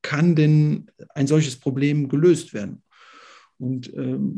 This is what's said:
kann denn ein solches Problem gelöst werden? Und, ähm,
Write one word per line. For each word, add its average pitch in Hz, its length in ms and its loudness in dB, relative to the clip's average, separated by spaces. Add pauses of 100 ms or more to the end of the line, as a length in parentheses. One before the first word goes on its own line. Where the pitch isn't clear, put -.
kann 160 340 0
denn 151 520 2 (240)
ein 139 160 -2
solches 151 340 2
Problem 143 480 -2
gelöst 160 460 2
werden? - 280 -10 (760)
Und, 127 360 -6
ähm, 131 440 -4